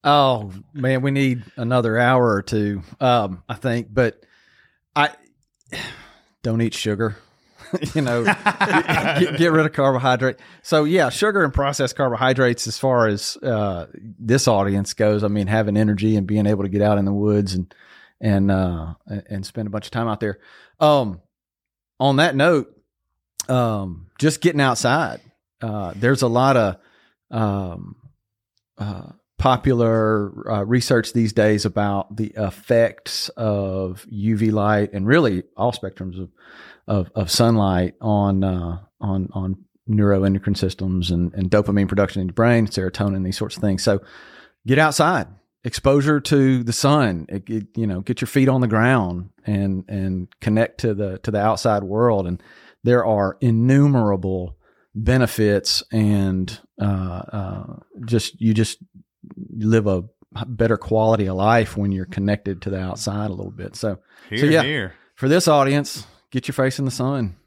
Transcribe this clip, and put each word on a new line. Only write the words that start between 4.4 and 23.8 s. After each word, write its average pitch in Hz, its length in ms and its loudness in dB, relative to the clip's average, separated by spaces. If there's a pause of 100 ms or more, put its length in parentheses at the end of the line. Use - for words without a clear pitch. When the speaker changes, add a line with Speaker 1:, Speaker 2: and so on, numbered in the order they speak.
Speaker 1:
I, 147 160 2 (640)
<sighs> - 720 -18
don't 113 200 0
eat 113 120 -2
sugar. 104 460 -4
<laughs> - 60 -20 (720)
You 156 60 0
know, 120 220 0
Speaker 2:
<laughs> - 0 -
Speaker 1:
get, 185 1120 0
get 165 120 4
rid 156 160 2
of 143 60 -4
carbohydrate. 131 640 0 (240)
So, 151 220 2
yeah, 156 240 2
sugar 202 340 0
and 139 100 0
processed 139 440 -2
carbohydrates 127 720 0
as 113 100 -8
far 123 300 2
as, 101 300 -4
uh, 104 480 -2 (340)
this 113 260 2
audience 98 480 0
goes, 107 300 2
I 104 40 0
mean, 101 200 -2
having 107 280 0
energy 107 380 2
and 98 140 0
being 104 180 0
able 104 160 0
to 101 60 -4
get 101 120 0
out 104 160 4
in 101 80 0
the 98 80 0
woods 101 440 0
and, 90 180 -6 (460)
and, 98 320 2
uh, 85 420 -2 (140)
and, 101 200 -8
and 98 180 -8
spend 110 200 -10
a 104 40 -8
bunch 104 160 -8
of - 40 -18
time 117 160 -4
out 107 140 -4
there. 101 180 -4 (400)
Um, 131 420 2 (800)
on 135 180 2
that 147 200 2
note, 147 360 2 (760)
um, 104 580 -2 (100)